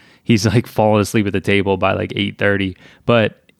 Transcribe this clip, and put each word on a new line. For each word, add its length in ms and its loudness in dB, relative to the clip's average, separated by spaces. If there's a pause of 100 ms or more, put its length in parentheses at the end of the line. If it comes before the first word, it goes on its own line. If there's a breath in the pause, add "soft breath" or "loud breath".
(240 soft breath)
he's, 240 2
like, 180 2
falling 360 2
asleep 260 -2
at 60 -4
the 60 -2
table 380 0
by, 160 0
like, 220 -6
eight 240 -6
thirty. 360 -2 (300 loud breath)
But 380 0 (160)